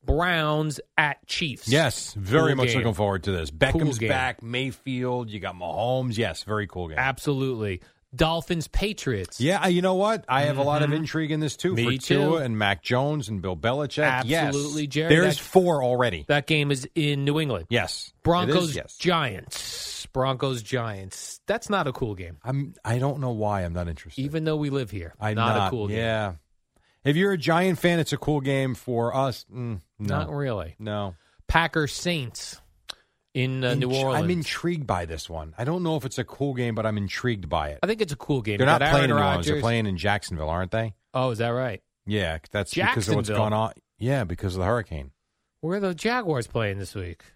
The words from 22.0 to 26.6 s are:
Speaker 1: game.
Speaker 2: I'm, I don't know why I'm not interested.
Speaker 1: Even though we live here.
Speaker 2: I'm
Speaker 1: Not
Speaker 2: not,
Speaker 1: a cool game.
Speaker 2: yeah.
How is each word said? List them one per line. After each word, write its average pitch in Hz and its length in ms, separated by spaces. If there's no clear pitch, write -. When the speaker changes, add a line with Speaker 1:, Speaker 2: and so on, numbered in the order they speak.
Speaker 1:
game. 85 300
Speaker 2:
I'm, 139 400
I 117 160
don't 139 220
know 127 100
why 104 320
I'm 85 100
not 87 140
interested. 85 340
Speaker 1:
Even 151 220
though 156 140
we 147 120
live 131 220
here. 85 280
Speaker 2:
I'm 107 160
Speaker 1:
Not 113 220
Speaker 2:
not, 98 100
Speaker 1:
a - 40
cool 107 160
game. 104 100
Speaker 2:
yeah. 110 360